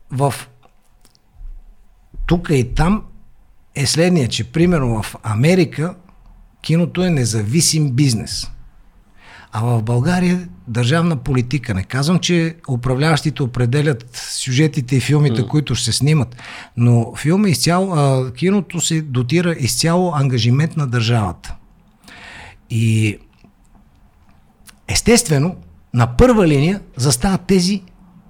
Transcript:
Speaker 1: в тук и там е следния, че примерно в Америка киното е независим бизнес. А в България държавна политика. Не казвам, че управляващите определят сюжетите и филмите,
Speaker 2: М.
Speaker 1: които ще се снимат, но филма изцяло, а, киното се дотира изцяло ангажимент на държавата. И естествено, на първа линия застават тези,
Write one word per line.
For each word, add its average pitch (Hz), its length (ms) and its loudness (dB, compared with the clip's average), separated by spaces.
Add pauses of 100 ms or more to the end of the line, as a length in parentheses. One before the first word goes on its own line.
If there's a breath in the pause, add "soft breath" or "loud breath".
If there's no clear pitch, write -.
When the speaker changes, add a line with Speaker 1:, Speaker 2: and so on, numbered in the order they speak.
(100)
Speaker 1:
в 135 240 -2 (1900)
тук 175 240 0
и 131 160 2
там 190 360 0 (720)
е 139 120 -2
следния, 160 420 2
че - 160 -4
примерно 143 580 0
в - 200 -12
Америка 147 720 0 (680)
киното 165 420 0
е 180 60 0
независим 131 800 0
бизнес. 120 600 -2 (1000 loud breath)
А 110 100 -4
в 117 200 0
България 175 680 0 (200)
държавна 143 480 0
политика. 123 580 -2
Не 95 100 -2
казвам, 147 340 0
че 165 380 0 (120)
управляващите 135 720 0
определят 123 640 0 (100)
сюжетите 139 840 -2
и 123 40 4
филмите, 139 420 2
Speaker 2:
М. - 60 -2
Speaker 1:
които 147 260 0
ще - 100 -4
се 110 80 -2
снимат, 143 440 0 (400 loud breath)
но 117 400 4
филма 190 320 2
изцяло, 180 440 0
а, 135 400 0
киното 175 480 -2
се 160 220 -2
дотира 156 500 0
изцяло 165 600 0
ангажимент 135 640 2
на 147 100 -2
държавата. 113 680 -2 (1160 loud breath)
И 110 480 0 (1700)
естествено, 180 680 0 (380)
на 120 140 4
първа 214 400 4
линия 156 320 2 (160)
застават 147 440 0
тези, 190 420 0 (480)